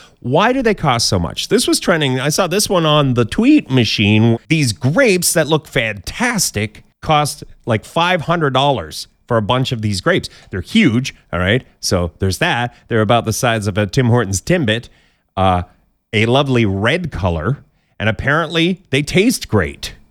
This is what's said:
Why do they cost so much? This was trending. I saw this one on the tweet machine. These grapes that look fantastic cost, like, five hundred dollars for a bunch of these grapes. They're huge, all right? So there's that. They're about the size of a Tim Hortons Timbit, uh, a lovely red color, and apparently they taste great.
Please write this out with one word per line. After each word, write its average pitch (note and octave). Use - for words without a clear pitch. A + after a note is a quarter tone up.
Why F#3
do C4+
they A3
cost B2
so G#2
much? -
This -
was E4+
trending. C#3+
I C3+
saw F#3
this F3+
one F3
on D3
the A#2+
tweet C4+
machine. A2+
These C#3+
grapes F3+
that D#3
look D#3
fantastic A2+
cost, D3
like, A2
five F3
hundred D#3
dollars B2+
for A#2+
a A2
bunch B2
of A#2
these G#2
grapes. -
They're F#2
huge, A2+
all E2+
right? G2
So F2
there's F#2+
that. A#2+
They're A2+
about A2+
the A2
size A2+
of F#2+
a G#2+
Tim B2
Hortons A2
Timbit, B2+
uh, F#2
a A2+
lovely B2
red A2+
color, F2+
and G#2
apparently D#3+
they C3+
taste G3
great. D2+